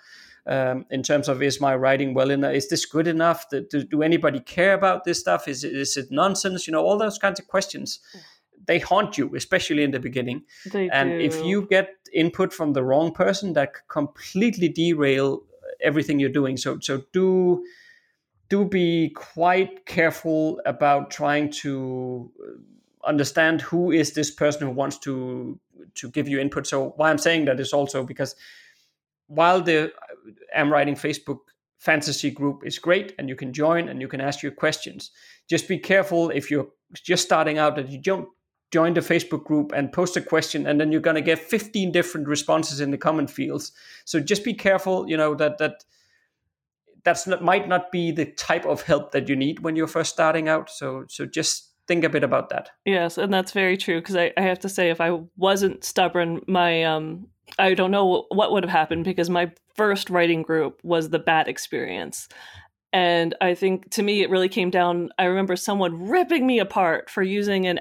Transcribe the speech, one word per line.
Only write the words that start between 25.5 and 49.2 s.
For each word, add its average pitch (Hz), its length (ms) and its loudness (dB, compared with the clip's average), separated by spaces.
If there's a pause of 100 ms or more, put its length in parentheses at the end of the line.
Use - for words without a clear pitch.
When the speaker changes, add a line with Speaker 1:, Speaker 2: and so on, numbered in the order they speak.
Speaker 1:
to 131 160 -14
give 143 180 -4
you 135 120 -2
input. 139 260 -4
So 135 300 -2
why 156 140 4
I'm 151 80 4
saying 160 260 2
that 131 160 2
is - 120 -4
also 139 300 0
because 131 320 -6 (920)
while 170 340 4
the 160 300 2 (600)
Am 147 180 2
Writing 143 240 2
Facebook 143 420 -6 (400)
fantasy 147 540 -2
group 139 340 -4
is - 140 -10
great 190 360 0
and 139 120 -8
you 131 80 -8
can 131 160 -10
join 160 360 0
and 135 120 -10
you 131 80 -8
can 135 120 -8
ask 139 220 -6
your 143 80 -6
questions, - 600 -6 (360)
just - 200 0
be 185 100 -2
careful 185 520 2
if 143 200 -4
you're 147 160 0 (280)
just - 300 -2
starting 156 340 2
out 151 180 2
that 135 140 -6
you 139 100 -12
don't 185 280 -2 (440)
join 165 220 4
the 165 60 2
Facebook 165 440 0
group 147 280 0
and 139 200 -2
post 180 240 0
a 190 40 0
question 156 460 0
and 147 140 2
then 156 100 2
you're 156 100 2
gonna 160 200 2
get 160 180 2
fifteen 202 540 -2
different 170 340 0
responses 147 540 -2
in 143 100 -2
the 139 80 -4
comment 156 320 0
fields. 139 400 -6 (340)
So - 140 -2
just 196 260 0
be 233 100 -4
careful, 185 540 0
you 160 80 0
know, 151 200 2
that, 151 220 0
that - 260 -4 (1200)
that's 170 220 0
not, 185 160 -2
might 190 260 2
not 180 240 -2
be 170 180 -2
the 156 140 -2
type 160 420 -4
of 147 160 -2
help 147 300 0
that 139 160 0